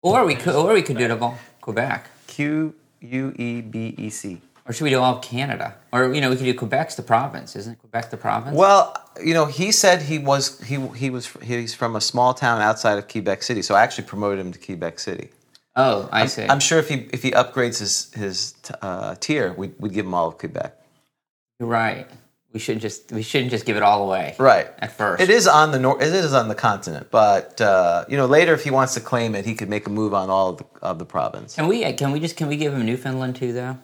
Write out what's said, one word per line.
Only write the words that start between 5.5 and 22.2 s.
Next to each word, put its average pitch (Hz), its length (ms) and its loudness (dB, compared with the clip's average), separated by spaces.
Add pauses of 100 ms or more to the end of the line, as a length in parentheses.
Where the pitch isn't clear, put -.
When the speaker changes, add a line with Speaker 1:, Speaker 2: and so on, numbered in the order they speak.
Speaker 1:
Or, 127 200 4
you 147 80 0
know, 135 80 2
we 127 80 2
could 127 80 -4
do 127 80 2
Quebec's 127 440 -2
the 110 60 -10
province. 120 520 -2
Isn't 113 240 -12
Quebec 113 320 -8
the - 60 -10
province? 107 400 -4
Speaker 2:
Well, 196 400 6 (260)
you 165 100 0
know, 160 140 4
he 147 240 -2
said 180 320 6
he 151 160 -4
was, 139 420 0
he, 135 280 -6
he 123 200 -6
was, 127 200 -8 (120)
he's 117 320 -6
from 113 220 -4
a 104 60 -2
small 123 340 2
town 120 260 0
outside 107 380 2
of 101 80 -8
Quebec 98 380 -4
City, 107 180 -4
so 98 140 2
I 104 80 8
actually - 240 -6
promoted 101 360 -2
him 92 60 -8
to 85 80 -14
Quebec 87 400 -8
City. - 300 -8 (480)
Speaker 1:
Oh, 117 340 2
I 110 120 2
Speaker 2:
I'm, 139 60 2
Speaker 1:
see. 113 200 -6
Speaker 2:
I'm 143 100 6
sure 160 220 4
if 156 80 -2
he, 135 240 -6
if 113 100 -6
he 127 80 0
upgrades 120 480 2
his, - 360 -4
his 98 380 -6 (120)
t-, - 180 -14
uh, 92 380 -6
tier, 123 320 0
we'd, 92 260 -10
we'd 101 140 -6
give 101 120 -2
him 92 100 -6
all 85 120 2
of 80 120 -8
Quebec. - 380 -8 (840)
Speaker 1:
You're 117 80 -6
right. 113 400 -2 (440)